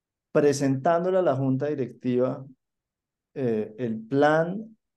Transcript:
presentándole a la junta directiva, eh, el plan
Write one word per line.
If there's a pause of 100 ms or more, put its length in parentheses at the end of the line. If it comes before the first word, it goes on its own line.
(320)
presentándole
a
la
junta
directiva, (880)
eh,
el
plan (200)